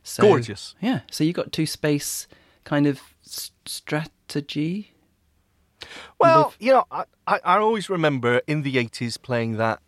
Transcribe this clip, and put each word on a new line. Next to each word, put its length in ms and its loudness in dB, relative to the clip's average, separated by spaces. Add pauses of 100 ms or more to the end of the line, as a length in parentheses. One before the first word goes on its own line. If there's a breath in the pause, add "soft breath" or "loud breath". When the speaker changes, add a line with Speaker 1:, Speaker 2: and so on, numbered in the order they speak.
Speaker 1:
So, 180 -2
Speaker 2:
Gorgeous. 580 2
Speaker 1:
yeah, 200 -2 (100)
so 140 -2
you 80 2
got 200 -6
two 140 -2
space 640 -4 (360 soft breath)
kind 220 2
of 140 0 (260)
s-, 240 -14 (160)
strategy? 1300 -8 (1300 loud breath)
Speaker 2:
Well, 240 6
Speaker 1:
Live- 160 -6
Speaker 2:
you 120 2
know, 180 4
I, 140 -10 (220)
I, 180 0
I 140 4
always 320 0
remember 560 2
in 160 -2
the 160 0
eighties 380 -4
playing 400 -4
that 320 0